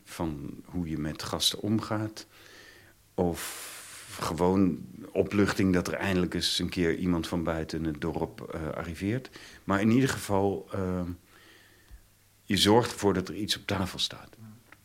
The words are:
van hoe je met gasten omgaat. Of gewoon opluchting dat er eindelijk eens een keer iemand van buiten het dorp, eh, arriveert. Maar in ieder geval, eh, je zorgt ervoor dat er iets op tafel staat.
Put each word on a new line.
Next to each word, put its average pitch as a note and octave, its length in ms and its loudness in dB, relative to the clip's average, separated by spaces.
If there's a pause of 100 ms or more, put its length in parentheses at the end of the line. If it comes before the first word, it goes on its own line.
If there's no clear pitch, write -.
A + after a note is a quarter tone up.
van D2+ 640 -6
hoe F2 240 -4
je D#2 80 -4
met D2+ 260 -6
gasten - 360 -2
omgaat. G#2+ 680 -2 (840)
Of - 540 -2 (520)
gewoon F2+ 680 4 (260)
opluchting F#2+ 640 4
dat F2+ 140 2
er D#2+ 60 -2
eindelijk F#2 400 0
eens - 260 0
een F2+ 100 -2
keer E2+ 260 2
iemand F2 320 0
van F2 160 -2
buiten D#2+ 400 -2
het D#2 180 -4
dorp, D#2 400 -4
eh, D#2+ 280 -6
arriveert. F#2 600 -4 (340)
Maar G2 180 0
in A2 100 6
ieder C3 180 6
geval, G2+ 640 0
eh, F#2 300 -2 (1400)
je G2+ 140 0
zorgt G#2+ 340 6
ervoor G2+ 220 2
dat F2+ 160 0
er E2 60 -8
iets G#2 220 -4
op - 80 -16
tafel F#2 340 -2
staat. - 300 -6 (560)